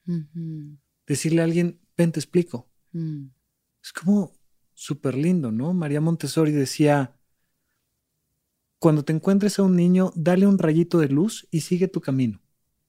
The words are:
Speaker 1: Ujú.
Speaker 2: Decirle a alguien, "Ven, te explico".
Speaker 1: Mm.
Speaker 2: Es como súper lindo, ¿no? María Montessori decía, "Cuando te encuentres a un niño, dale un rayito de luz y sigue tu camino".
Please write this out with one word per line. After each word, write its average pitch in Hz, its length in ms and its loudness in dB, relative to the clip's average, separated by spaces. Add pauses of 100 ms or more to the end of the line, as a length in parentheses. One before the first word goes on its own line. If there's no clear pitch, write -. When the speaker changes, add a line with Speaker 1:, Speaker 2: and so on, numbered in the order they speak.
Speaker 1:
Ujú. 156 720 -10 (280)
Speaker 2:
Decirle 160 360 0
a - 20 0
alguien, 175 360 -2 (160)
"Ven, 170 160 2
te 156 80 -6
explico". 170 500 -4 (220)
Speaker 1:
Mm. 156 340 -8 (560)
Speaker 2:
Es - 100 -20
como 196 400 0 (400)
súper 139 420 -6
lindo, 147 380 0
¿no? 135 220 -2
María 151 260 -2
Montessori 160 520 0
decía, 147 600 2 (1600)
"Cuando 151 260 2
te 160 80 -4
encuentres 196 460 0
a 196 40 2
un 185 140 4
niño, 180 380 2
dale 180 320 2
un 196 120 4
rayito 170 400 2
de 147 100 2
luz 156 420 -2
y 160 100 -2
sigue 180 280 -2
tu 180 120 -6
camino". 127 400 -2 (480)